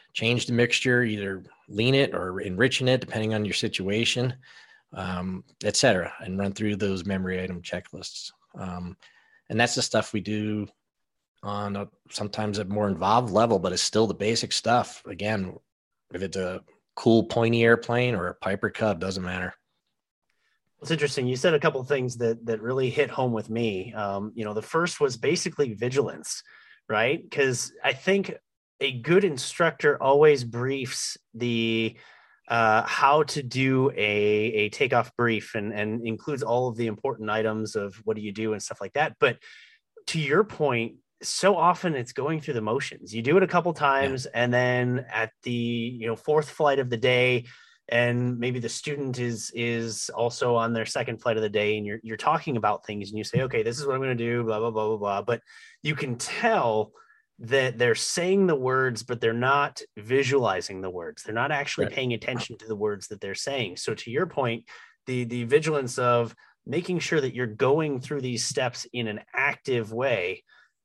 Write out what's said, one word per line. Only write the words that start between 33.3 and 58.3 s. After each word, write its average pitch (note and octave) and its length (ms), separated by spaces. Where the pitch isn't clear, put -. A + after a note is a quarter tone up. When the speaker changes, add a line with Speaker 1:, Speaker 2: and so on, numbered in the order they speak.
Speaker 2:
do C3 480
a, - 40
a G#2+ 760
takeoff B2 460
brief A#2 380
and, G#2+ 180
and G#2+ 320
includes A#2 380
all A#2+ 240
of A#2 100
the A#2 120
important A2 420
items A2 460
of G2+ 180
what G#2+ 120
do G#2+ 60
you G#2 100
do A2 200
and G#2 100
stuff - 180
like G2 140
that. D3 260
But B2 180
to E3 100
your D3+ 240
point, B2+ 540
so - 340
often E3+ 380
it's - 180
going D#3 280
through D3 140
the A#2 60
motions. G#2+ 540
You A#2 80
do C#3+ 140
it F#3+ 80
a - 20
couple F3 260
Speaker 1:
Yeah. D3+ 60
Speaker 2:
times, C3+ 480
and A#2+ 260
then B2 560
at A2 220
the, B2 80
you A#2 560
know, A2+ 80
fourth D3+ 340
flight C#3 300
of B2+ 100
the B2 60
day, B2+ 500
and A#2+ 500
maybe B2 200
the A#2 100
student C#3 520
is, A#2 340
is A#2 560
also A#2+ 460
on A2+ 160
their A2+ 140
second A#2+ 320
flight A2+ 180
of A2 60
the G#2+ 60
day, G#2 280
and G#2 100
you're, G#2 160
you're A2+ 140
talking D#3 400
about G#2 280
things, G2+ 260
and G#2+ 80
you G#2+ 40
say, B2+ 200
"Okay, C3 200
this A#2 160
is D3 80
what C3+ 80
I'm C3 60
gonna C3 160
do, A#2+ 260
blah, A2 160
blah, A#2 140
blah, G#2+ 160
blah, A2 80
blah." G2+ 260
But A#2 200
you D3+ 120
can C3 220
tell A#2+ 760
that A#2+ 400
they're A#2+ 160
saying F#3 520